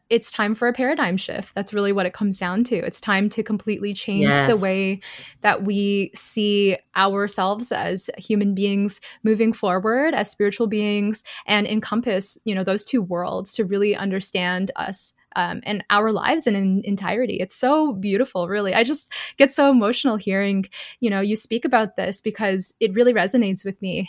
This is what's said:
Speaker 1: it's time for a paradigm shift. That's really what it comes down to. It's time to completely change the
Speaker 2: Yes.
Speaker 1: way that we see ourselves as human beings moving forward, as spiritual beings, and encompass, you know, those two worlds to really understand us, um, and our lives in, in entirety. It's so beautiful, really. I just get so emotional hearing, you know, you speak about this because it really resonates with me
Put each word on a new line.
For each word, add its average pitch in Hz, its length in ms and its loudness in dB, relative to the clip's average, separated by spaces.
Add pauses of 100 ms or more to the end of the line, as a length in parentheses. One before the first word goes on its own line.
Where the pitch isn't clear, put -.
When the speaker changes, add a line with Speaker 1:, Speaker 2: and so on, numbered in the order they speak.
Speaker 1:
it's 233 220 0
time 214 240 0
for 240 140 0
a 247 40 2
paradigm 254 440 0
shift. - 380 -8
That's 202 180 -6
really 202 200 2
what 196 140 0
it 175 60 -4
comes 202 260 -2
down 190 260 0
to. 240 120 0
It's - 240 -4
time 202 300 2
to 220 120 -2
completely 208 520 -4
change 196 320 0
the 143 260 4
Speaker 2:
Yes. 202 100 2
Speaker 1:
way 190 380 0 (400)
that 202 240 2
we 202 500 0
see 202 640 2 (200)
ourselves 202 760 0
as - 440 -4
human 202 380 0
beings 202 460 0 (240)
moving 220 280 4
forward, 220 600 0
as 208 160 0
spiritual 208 380 0
beings, 208 540 0 (240)
and 208 200 2
encompass, 214 800 -2
you 208 100 -2
know, 190 100 0
those 196 200 0
two 240 180 0
worlds 180 520 -4
to 214 100 0
really 202 320 2
understand 190 800 -2
us, - 360 -4 (240)
um, 175 280 -2
and 202 260 -4
our 214 200 4
lives 294 360 0
in, 208 100 2
in 190 280 2
entirety. 202 540 -2
It's 196 160 -4
so 294 380 2
beautiful, 190 560 -2
really. 196 240 0
I 214 100 4
just 285 300 -2 (240)
get 269 160 6
so 277 180 4
emotional 240 460 2
hearing, 196 480 0 (360)
you 233 100 2
know, 196 100 0
you 208 160 0
speak 233 300 -4
about 226 300 2
this 190 260 -4
because 202 580 -2
it 208 140 2
really 240 180 6
resonates 202 500 2
with 196 200 -8
me 185 260 -4